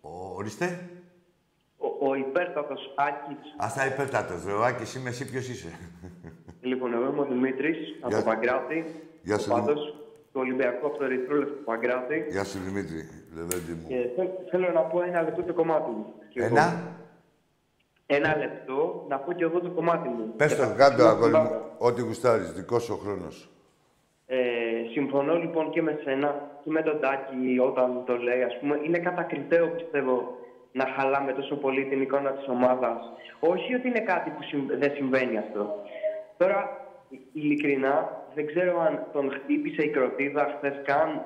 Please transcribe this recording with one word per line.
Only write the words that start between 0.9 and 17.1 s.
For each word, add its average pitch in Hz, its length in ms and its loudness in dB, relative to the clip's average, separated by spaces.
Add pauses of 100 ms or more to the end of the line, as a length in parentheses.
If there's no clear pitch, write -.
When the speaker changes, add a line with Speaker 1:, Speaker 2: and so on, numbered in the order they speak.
Speaker 2:
Ο, 139 320 -2
ο 135 60 0
υπέρτατος 143 800 -4
Άκης. 143 480 -4 (140)
Speaker 1:
Ας 110 160 -4
τα 135 120 0
υπέρτατος, 120 600 -2
ρε. 98 60 -4
Ο 104 120 2
Άκης 120 320 0
είμαι 127 140 -6
εσύ, 127 200 -6
ποιος 117 200 -6
είσαι; 85 300 -12 (800)
Speaker 2:
Λοιπόν, 127 320 -2
εγώ 117 160 0
είμαι 147 120 0
ο 135 40 2
Δημήτρης, 131 520 0 (240)
από 117 140 -2
Speaker 1:
Γεια. 110 80 2
Speaker 2:
Παγκράτη. 123 600 0 (360)
Speaker 1:
Γεια 101 160 0
σου, - 140 0
Speaker 2:
Ο - 40 4
παδός 117 180 2
Speaker 1:
Δημήτρη. - 260 -4 (320)
Speaker 2:
του 135 80 -4
Ολυμπιακού 127 480 0
από - 100 -2
το 139 60 -2
Ερυθρό 127 320 -2
Λευκό 139 300 0
Παγκράτη. 127 640 -2
Speaker 1:
Γεια 98 140 0
σου, 98 220 -6
Δημήτρη, 80 440 -6 (260)
λεβέντη 85 360 -8
μου. 82 160 -10
Speaker 2:
Και 123 280 -4
θε-, 180 360 -6
θέλω 180 200 0
να 165 100 2
πω 170 200 0
ένα 175 200 -2
λεπτό 170 220 -4
το 175 100 -6
κομμάτι 160 360 0
μου. 107 240 -8 (200)
Speaker 1:
Ένα; 139 640 2 (1120)